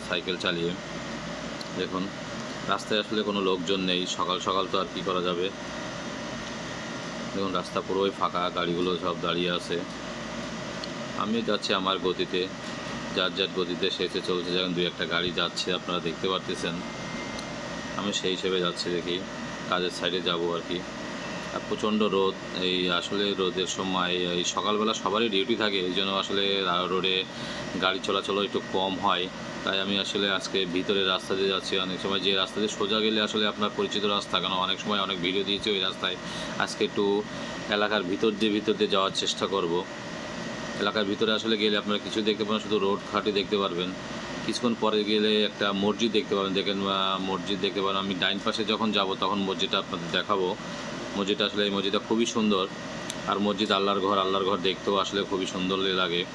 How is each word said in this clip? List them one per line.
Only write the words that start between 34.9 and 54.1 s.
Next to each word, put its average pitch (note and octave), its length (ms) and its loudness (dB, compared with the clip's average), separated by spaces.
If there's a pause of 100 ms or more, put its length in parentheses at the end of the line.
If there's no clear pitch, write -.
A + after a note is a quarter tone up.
অনেক F#2+ 220 -2
ভিডিও F#2 220 2
দিয়েছি G2+ 280 0
ওই G2 80 2
রাস্তায়। F#2 360 -2 (440)
আজকে G2+ 260 0
একটু G2+ 380 2 (460)
এলাকার G#2 340 2
ভিতর G2+ 280 2
দিয়ে, G#2 200 2
ভিতর G#2+ 220 2
দিয়ে F#2+ 160 2
যাওয়ার F#2+ 260 4
চেষ্টা G2 320 0
করব। F2+ 360 2 (960)
এলাকার G2+ 260 2
ভিতরে G#2 280 2
আসলে A2 240 2
গেলে G#2 200 4
আপনারা G#2 220 0
কিছু - 220 -2
দেখতে G#2+ 220 2
পাবেন, G#2+ 160 0
শুধু G#2+ 200 2
রোড G2 200 2 (120)
ঘাটই G#2 200 2
দেখতে G2+ 260 2
পারবেন। F2+ 340 0 (540)
কিছুক্ষণ A2+ 360 0
পরে G#2+ 220 4
গেলে G#2+ 400 4
একটা G#2 280 0
মসজিদ G#2 400 2
দেখতে G#2 240 2
পাবেন, G2 180 2
দেখেন, G2 340 0
আহ, F#2+ 340 2
মসজিদ F#2+ 380 0
দেখতে G2 220 0
পাবেন। F#2+ 160 2
আমি G2 180 0
ডাইন F#2+ 300 2
পাশে A2 200 0
যখন G#2+ 260 2
যাব, F#2+ 240 2
তখন G2 240 2
মসজিদটা F#2+ 380 0
আপনাদের E2+ 340 -4
দেখাবো। F#2 440 2 (600)
মসজিদটা G2+ 280 2
আসলে, G2+ 180 2
এই G#2 60 2
মসজিদটা G2 300 0
খুবই A2+ 260 2
সুন্দর। G#2 420 2 (600)
আর G2+ 120 2
মসজিদ G#2 320 2
আল্লাহর G2 280 4
ঘর, G2 180 4